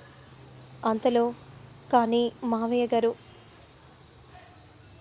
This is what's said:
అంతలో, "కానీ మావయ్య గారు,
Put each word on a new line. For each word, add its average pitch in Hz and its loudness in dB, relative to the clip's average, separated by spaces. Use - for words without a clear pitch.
అంతలో, 233 0
"కానీ 233 2
మావయ్య 233 0
గారు, 233 0